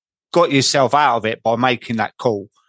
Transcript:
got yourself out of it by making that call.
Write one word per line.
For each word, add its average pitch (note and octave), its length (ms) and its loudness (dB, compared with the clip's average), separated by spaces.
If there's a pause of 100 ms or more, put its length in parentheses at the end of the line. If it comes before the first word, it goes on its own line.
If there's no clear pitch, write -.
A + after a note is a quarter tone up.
(320)
got E3+ 200 2
yourself C3+ 400 0
out C#3 240 2
of G#2+ 80 -4
it A2+ 180 -6
by A#2 140 0
making A#2+ 400 -2
that G#2+ 220 -6
call. G#2+ 300 -4 (200)